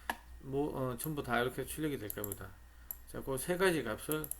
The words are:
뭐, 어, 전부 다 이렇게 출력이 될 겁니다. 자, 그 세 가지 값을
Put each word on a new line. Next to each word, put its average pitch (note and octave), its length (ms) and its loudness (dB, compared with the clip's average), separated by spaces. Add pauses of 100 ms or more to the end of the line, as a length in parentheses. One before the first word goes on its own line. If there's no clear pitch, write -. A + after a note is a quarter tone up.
(400)
뭐, C#3 380 0
어, B2+ 180 2
전부 D3 280 -2
다 A#2+ 160 4
이렇게 B2+ 240 2
출력이 D3+ 340 0
될 G#2 120 -6
겁니다. G2+ 380 -4 (640)
자, B2 100 -6
그 C3+ 160 0
세 E3+ 200 2
가지 F3 260 6
값을 D3+ 460 0 (120)